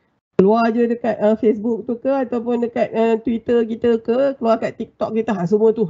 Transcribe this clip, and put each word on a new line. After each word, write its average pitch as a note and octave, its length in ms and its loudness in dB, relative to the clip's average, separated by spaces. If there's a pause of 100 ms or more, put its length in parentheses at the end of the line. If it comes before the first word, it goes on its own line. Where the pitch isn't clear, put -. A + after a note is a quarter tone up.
(360)
Keluar A3+ 400 4
je A#3+ 80 2
dekat, A#3 400 -2
uh, G#3+ 160 2
Facebook A3 480 -2
tu A#3 80 -4
ke, C4 160 -4 (160)
ataupun A#3+ 400 -4
dekat, A#3 240 -4
uh, A3+ 320 2
Twitter A#3 400 0
kita A3+ 400 0
ke, C4+ 320 0
keluar A3+ 240 0
kat A3 160 -6
TikTok - 400 -6
kita, A3+ 160 -2
ha, F3+ 160 -2
semua G#3+ 240 4
tu G#3+ 180 0